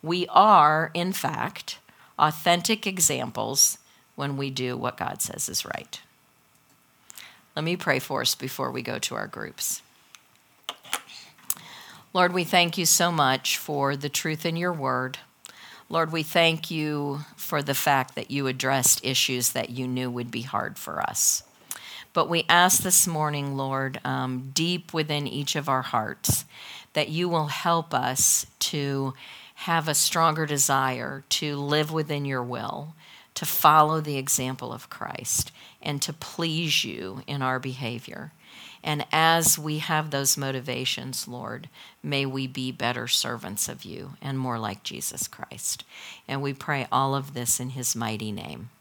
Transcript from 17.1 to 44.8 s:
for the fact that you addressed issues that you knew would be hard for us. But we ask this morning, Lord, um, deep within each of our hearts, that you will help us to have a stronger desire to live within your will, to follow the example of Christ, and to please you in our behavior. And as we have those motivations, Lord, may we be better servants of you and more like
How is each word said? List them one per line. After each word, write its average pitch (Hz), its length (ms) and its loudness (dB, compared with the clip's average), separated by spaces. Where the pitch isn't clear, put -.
for - 260 -2
the 139 120 -2
fact 135 420 2
that - 160 -8
you 139 160 0
addressed 131 560 2
issues 127 480 0
that - 200 -4
you 127 160 -4
knew 127 220 -2
would 120 220 -6
be 113 120 -6
hard - 340 -4
for - 240 -6
us. - 420 0
But 160 160 2
we 170 180 0
ask 180 360 6
this 185 240 4
morning, 147 500 0
Lord, 135 480 -2
um, 131 480 -2
deep 170 400 0
within 151 340 0
each 143 280 -4
of 147 120 -2
our 131 140 4
hearts, - 640 0
that 151 160 2
you 170 180 0
will 160 200 2
help 165 460 0
us 127 520 2
to 139 540 -2
have 165 320 0
a 156 60 2
stronger 160 520 4
desire 135 840 0
to 147 280 -2
live 151 340 2
within 151 340 -2
your 131 180 -2
will, 123 500 -6
to - 100 -6
follow 156 560 6
the 147 160 -2
example 131 560 -2
of - 160 -14
Christ, - 640 -4
and 143 180 -2
to 160 120 -4
please 160 720 -2
you 95 440 -8
in 139 140 -4
our 131 180 0
behavior. 127 720 -8
And 151 280 -2
as 160 460 4
we 151 200 -4
have 156 320 0
those 139 260 2
motivations, 131 920 -4
Lord, 123 420 -10
may 139 220 0
we 135 200 -2
be 127 260 -6
better 120 360 -2
servants 120 640 -2
of - 140 -12
you - 380 -12
and 135 160 -6
more 127 220 -2
like 104 240 -6